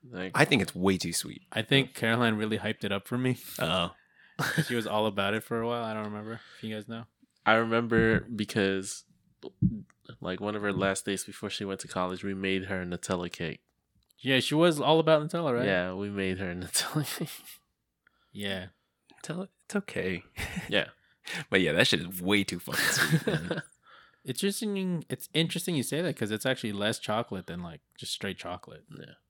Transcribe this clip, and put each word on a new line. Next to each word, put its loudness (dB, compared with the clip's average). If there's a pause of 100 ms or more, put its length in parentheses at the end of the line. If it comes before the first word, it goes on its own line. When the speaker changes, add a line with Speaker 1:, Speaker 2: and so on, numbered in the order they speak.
(120)
Speaker 1:
Like, -6
Speaker 2:
I 6
think 4
it's -4
way 4
too -4
sweet. -6 (100)
Speaker 3:
I -2
think 2
Caroline 2
really -2
hyped -4
it -2
up -4
for -2
me. 2 (220)
Speaker 2:
Oh. 0
Speaker 3:
<laughs> -20 (680)
She -2
was 0
all 2
about 0
it -4
for -4
a -2
while. -2
I -4
don't -4
remember -8 (180)
if -14
you -6
guys -8
know. -10 (420)
Speaker 1:
I 8
remember 4
because, 0 (1160)
like, -4
one -2
of -2
her 2
last 2
days -2
before -8
she -6
went -4
to -10
college, -2
we -2
made 0
her -2
a -4
Nutella -2
cake. -6 (580)
Speaker 3:
Yeah, 4
she 0
was 6
all 6
about 6
Nutella, 0
right? 2
Speaker 1:
Yeah, 2
we -4
made 0
her -4
a -6
<laughs> -
Nutella -2
cake. -6 (1000)
Speaker 3:
Yeah. -6 (560)
Speaker 2:
Nutella, -8 (180)
it's -10
okay. -2 (460)
Speaker 1:
Yeah. 2
Speaker 2:
<laughs> -20 (560)
But 6
yeah, 4
that 6
shit 4
is -8
way 4
too -4
fucking -2
sweet, 2
man. -2
Speaker 3:
<laughs> -20 (520)
It's -4
interesting, 0
it's -6
interesting 0
you 2
say -2
that 0
'cause -2
it's -2
actually 0
less 0
chocolate -4
than, -8
like, -14 (160)
just -10
straight -6
chocolate. -12 (120)
Speaker 1:
Yeah. -16 (240)